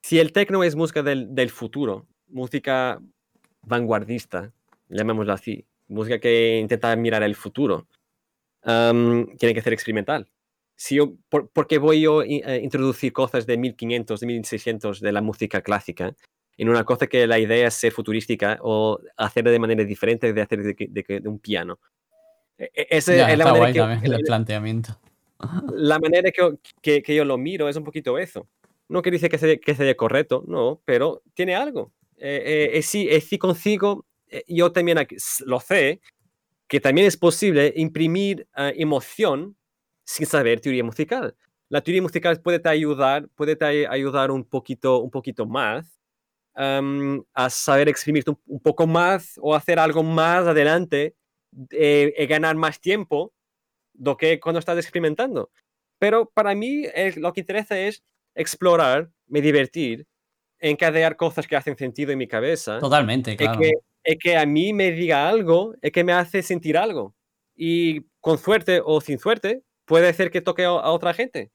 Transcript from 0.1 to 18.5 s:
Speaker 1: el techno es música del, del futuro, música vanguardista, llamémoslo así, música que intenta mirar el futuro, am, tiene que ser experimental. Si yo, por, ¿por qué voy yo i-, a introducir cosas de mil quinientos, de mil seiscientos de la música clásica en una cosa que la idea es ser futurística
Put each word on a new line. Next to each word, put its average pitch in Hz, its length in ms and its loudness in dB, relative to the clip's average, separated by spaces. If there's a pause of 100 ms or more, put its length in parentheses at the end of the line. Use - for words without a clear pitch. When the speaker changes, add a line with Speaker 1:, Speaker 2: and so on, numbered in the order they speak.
Speaker 1:
el 160 140 4
techno 196 320 2
es 160 100 0
música 160 280 -2
del, 135 320 -4
del 127 160 0
futuro, 110 560 -8 (220)
música 127 680 -4 (640)
vanguardista, 110 920 -4 (360)
llamémoslo 107 460 -2
así, - 320 -10 (220)
música 110 300 -4
que 113 400 2
intenta 113 380 0
mirar 113 260 0
el 104 120 0
futuro, 104 520 -4 (760)
am, 117 640 4 (100)
tiene 117 180 2
que 110 80 -4
ser 117 100 0
experimental. 110 560 -4 (480)
Si - 200 -4
yo, 143 180 0 (140)
por, - 220 -2
¿por 151 160 0
qué 156 120 2
voy 156 240 4
yo 151 200 4
i-, 139 200 -4
a 131 140 -4
introducir 131 560 -2
cosas 123 340 -2
de 120 100 0
mil 120 180 -4
quinientos, 113 460 -6
de 117 60 -8
mil 120 180 -6
seiscientos 104 560 -8
de 104 120 -2
la 104 100 0
música 104 400 -4
clásica 98 520 -6 (440)
en 110 100 -2
una 117 160 2
cosa 127 220 0
que 123 200 2
la 113 120 2
idea 117 300 2
es 117 60 -2
ser 113 180 0
futurística 107 680 -4